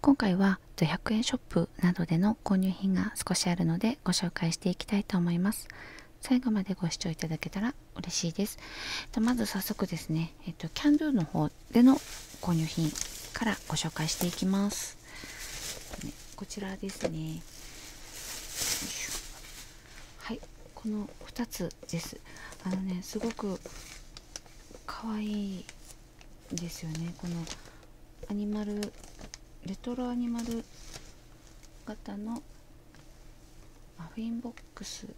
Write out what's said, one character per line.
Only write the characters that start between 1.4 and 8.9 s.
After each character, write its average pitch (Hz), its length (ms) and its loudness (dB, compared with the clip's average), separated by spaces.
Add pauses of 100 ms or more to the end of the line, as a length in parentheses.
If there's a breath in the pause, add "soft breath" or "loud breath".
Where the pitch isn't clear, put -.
プ 170 200 4 (140)
な 180 100 8
ど 175 120 2
で 160 120 4
の 202 280 6
購 196 100 6
入 190 160 6
品 190 240 2
が 185 220 2
少 - 180 0
し - 160 4
あ 175 60 6
る 175 80 4
の 165 120 4
で 220 280 2
ご 180 80 4
紹 175 180 2
介 165 220 2
し - 40 0
て - 120 0
い 180 80 2
き - 80 -8
た 208 120 2
い 202 60 4
と - 160 2
思 175 140 6
い 170 80 4
ま 196 100 4
す。 - 160 -4 (540 loud breath)
最 254 180 6
後 254 140 4
ま 202 100 4
で 185 120 0
ご 175 160 0
視 - 60 -2
聴 - 140 0
い 156 60 0
た 165 100 0
だ 156 120 -2
け - 120 -4
た 190 100 -2
ら 240 140 0 (220)
嬉 175 200 -4
し 170 120 2
い 165 40 -2
で - 140 0
す。 - 120 -8 (440 loud breath)